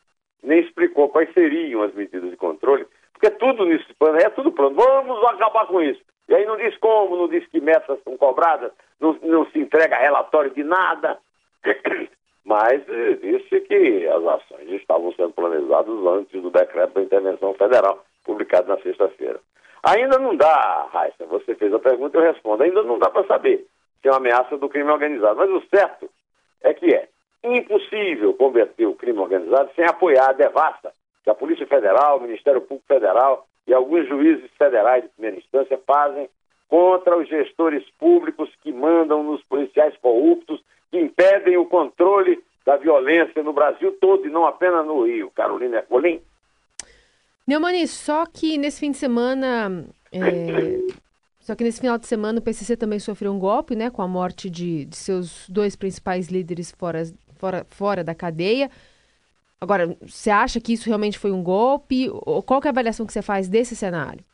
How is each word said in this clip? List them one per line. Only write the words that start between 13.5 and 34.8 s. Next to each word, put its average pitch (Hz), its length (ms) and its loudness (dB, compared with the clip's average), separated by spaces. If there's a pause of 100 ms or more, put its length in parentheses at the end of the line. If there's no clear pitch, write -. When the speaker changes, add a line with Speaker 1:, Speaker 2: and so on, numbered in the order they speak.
Speaker 1:
que 381 480 2
as 82 180 0
ações 73 440 -4
estavam 87 420 -2
sendo 85 200 -4
planejadas 82 640 -2 (120)
antes 95 360 -2
do 87 80 -8
decreto 90 440 0
da 98 80 0
intervenção 95 520 -2
federal, 101 500 2 (200)
publicado 98 440 -2
na 98 100 -2
sexta-feira. 90 600 -6 (440)
Ainda 247 360 4
não 262 160 0
dá, 117 580 2
Raíssa, 82 340 -4
você 98 280 -6
fez 104 180 0
a 113 60 0
pergunta, 131 380 0
eu 165 60 4
respondo. 123 400 0
Ainda 185 200 2
não - 160 -2
dá - 120 2
pra 202 140 0
saber - 420 0 (340)
se 135 80 0
é - 20 6
uma 135 60 4
ameaça 127 400 0
do 139 120 -6
crime 147 220 -4
organizado, 143 460 0
mas 185 140 2
o 185 180 -2
certo - 420 0 (520)
é 156 120 2
que 170 180 2
é - 160 0 (360)
impossível 202 880 -2
combater 117 520 2
o 95 80 -2
crime 117 240 -4
organizado 95 580 0
sem 170 80 0
apoiar 165 460 4
a - 20 0
devassa 143 600 0 (300)
que - 80 0
a 107 40 2
Polícia 147 320 -4
Federal, 131 520 4
o 123 40 -6
Ministério 120 380 0
Público - 260 -14
Federal 127 600 2 (200)
e - 60 2
alguns 135 360 2
juízes 139 500 2
federais 127 460 2